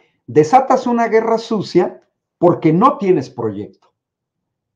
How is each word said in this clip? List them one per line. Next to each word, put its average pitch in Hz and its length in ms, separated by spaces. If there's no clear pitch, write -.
desatas 247 600
una 233 200
guerra 220 300
sucia 196 640
porque 165 360
no 262 240
tienes 180 320
proyecto. - 640